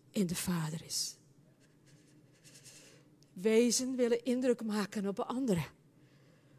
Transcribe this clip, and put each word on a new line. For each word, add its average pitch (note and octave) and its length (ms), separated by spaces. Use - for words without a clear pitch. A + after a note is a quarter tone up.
in G3+ 180
de F3 80
Vader D#3+ 500
is. - 300
Wezen A#3 640
willen A#3 280
indruk B3 400
maken G#3 440
op G3 120
anderen. A3 460